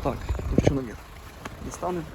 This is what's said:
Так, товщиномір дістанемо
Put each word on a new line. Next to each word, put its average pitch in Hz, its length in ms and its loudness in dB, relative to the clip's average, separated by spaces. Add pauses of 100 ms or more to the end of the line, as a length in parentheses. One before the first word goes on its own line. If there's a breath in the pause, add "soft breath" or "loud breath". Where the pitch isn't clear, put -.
Так, 139 140 2 (380)
товщиномір 135 400 4 (680)
дістанемо 175 500 -2